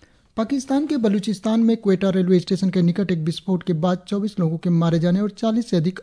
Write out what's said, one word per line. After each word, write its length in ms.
पाकिस्तान 500
के 100
बलूचिस्तान 640
में 180
क्वेटा 320
रेलवे 300
स्टेशन 300
के 120
निकट 300
एक 80
विस्फोट 440
के 120
बाद 320
चौबीस 320
लोगों 180
के 140
मारे 280
जाने 220
और 100
चालीस 380
से 80
अधिक 260